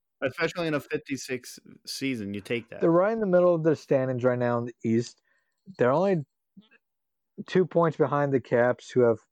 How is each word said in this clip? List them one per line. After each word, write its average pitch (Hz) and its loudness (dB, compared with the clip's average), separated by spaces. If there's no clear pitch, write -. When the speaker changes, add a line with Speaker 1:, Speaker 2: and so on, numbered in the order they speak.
Speaker 1:
Especially 165 -4
in 156 -2
a 143 0
fifty-six 135 -8
season, 113 -6
you 101 -6
take 117 -6
that. - -12
Speaker 2:
They're 170 2
right 190 2
in 233 -4
the 214 -2
middle 180 4
of 160 -4
the 160 4
standings 131 -2
right 123 2
now 120 0
in 120 -4
the 120 -14
East. 117 -2
They're 123 4
only 170 2
two 190 2
points 165 0
behind 143 0
the 135 2
Caps, 120 0
who 127 0
have, 117 4